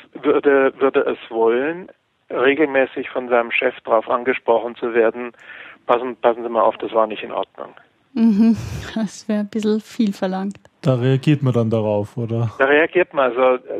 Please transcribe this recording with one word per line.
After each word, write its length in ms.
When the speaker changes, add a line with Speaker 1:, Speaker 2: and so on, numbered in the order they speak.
Speaker 1:
uns 120
würde, 520
würde 240
es 300
wollen, 560
regelmäßig 800
von 180
seinem 220
Chef 300
drauf 280
angesprochen 680
zu 180
werden, 380
„Passen, 320
passen 260
Sie 60
mal 140
auf, 140
das 140
war 160
nicht 160
in 80
Ordnung.“ 420
Speaker 2:
Mhm. 440
Das 340
wär 120
ein 80
bisschen 300
viel 340
verlangt. 440
Speaker 3:
Da 140
reagiert 480
man 100
dann 160
darauf, 480
oder? 400
Speaker 1:
Da 80
reagiert 480
man. 180
Also, 280